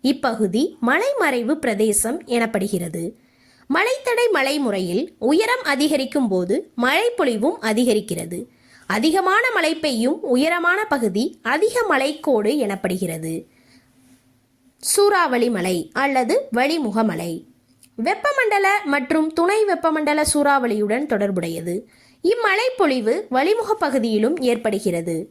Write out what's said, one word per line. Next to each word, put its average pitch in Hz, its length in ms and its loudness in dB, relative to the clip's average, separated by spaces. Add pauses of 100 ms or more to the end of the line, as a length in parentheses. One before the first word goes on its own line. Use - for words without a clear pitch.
இப்பகுதி 226 600 0 (180)
மலைமறைவு 302 760 0
பிரதேசம் 220 680 0
எனப்படுகிறது. 196 800 -2 (640)
மலைத்தடை 480 600 0
மழை 277 280 0
முறையில் 202 460 -2 (140)
உயரம் 440 540 2
அதிகரிக்கும் 269 600 0
போது 185 240 0 (280)
மழைப்பொழிவும் 311 760 0
அதிகரிக்கிறது. 214 800 0 (500)
அதிகமான 370 540 2 (100)
மழை 330 180 2 (120)
பெய்யும் 262 380 0
உயரமான 339 640 2
பகுதி 233 380 0 (180)
அதிக 311 340 0 (140)
மழைக்கோடு 269 600 0 (120)
எனப்படுகிறது. 180 680 -4 (1500)
சூறாவளி 349 680 2
மழை 185 280 -2 (160)
அல்லது 269 420 0 (160)
வளிமுக 254 520 0
மழை 170 280 -2 (760)
வெப்பமண்டல 427 640 2 (260)
மற்றும் 311 400 0
துணை 359 320 2
வெப்பமண்டல 311 680 0
சூறாவளியுடன் 254 800 2
தொடர்புடையது. 175 640 -2 (480)
இம்மழைப்பொழிவு 392 920 2 (160)
வளிமுக 403 520 0
பகுதியிலும் 233 540 0 (140)
ஏற்படுகிறது. 190 680 -2 (140)